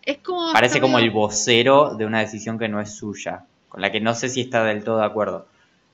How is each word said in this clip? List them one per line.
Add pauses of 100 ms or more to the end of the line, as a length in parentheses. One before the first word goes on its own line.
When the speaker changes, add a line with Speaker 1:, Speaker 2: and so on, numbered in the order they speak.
Speaker 1:
es
como
Speaker 2:
Parece
Speaker 1:
hasta
Speaker 2:
como
Speaker 1:
medio
Speaker 2:
el
vocero
de
una
decisión
que
no
es
suya, (240)
con
la
que
no
sé
si
está
del
todo
de
acuerdo. (480)